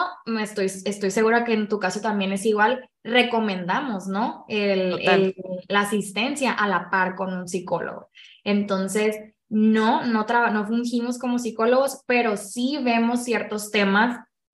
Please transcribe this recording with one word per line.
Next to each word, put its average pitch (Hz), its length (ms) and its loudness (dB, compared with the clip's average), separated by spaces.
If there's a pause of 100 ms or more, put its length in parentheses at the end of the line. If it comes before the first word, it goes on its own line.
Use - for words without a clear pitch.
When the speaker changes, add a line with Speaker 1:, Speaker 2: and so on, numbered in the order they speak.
(260)
Speaker 1:
me 226 160 -2
estoy, 208 240 -4
estoy 190 460 -4
segura 226 320 4
que 233 100 0
en 214 140 0
tu 208 100 0
caso 196 240 -2
también 202 300 -2
es 196 120 -4
igual, 220 460 2 (140)
recomendamos, 220 1040 0
¿no? 202 400 -4
El, 196 440 0
Speaker 2:
Total. 185 300 2
Speaker 1:
el, 190 140 0 (320)
la 202 140 2
asistencia 214 720 -2
a 208 140 -2
la 180 220 -2
par 185 260 0
con 185 220 -6
un 180 100 -8
psicólogo. - 600 -6 (340)
Entonces, 202 720 0 (320)
no, 220 600 4
no 220 180 2
traba-, 240 240 2
no 208 160 0
fungimos 240 540 -2
como 247 180 -2
psicólogos, 247 680 2
pero 233 280 2
sí 254 480 -4
vemos 233 400 2
ciertos 214 460 -4
temas 208 520 2 (320)